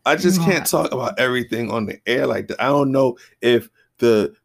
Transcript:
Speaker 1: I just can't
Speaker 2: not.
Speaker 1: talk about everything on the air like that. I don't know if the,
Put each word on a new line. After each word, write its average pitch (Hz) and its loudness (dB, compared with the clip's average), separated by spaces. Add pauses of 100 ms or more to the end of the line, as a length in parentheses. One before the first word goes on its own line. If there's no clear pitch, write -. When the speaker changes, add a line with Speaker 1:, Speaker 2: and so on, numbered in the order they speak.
Speaker 1:
I - 0
just 185 2
can't 165 2
Speaker 2:
not. - -4
Speaker 1:
talk - -2
about 117 -4
everything 120 -2
on 113 -4
the - -10
air 131 0
like 104 -4
that. - -8
I 120 0
don't 139 2
know 131 2 (240)
if 120 2 (300)
the, 113 2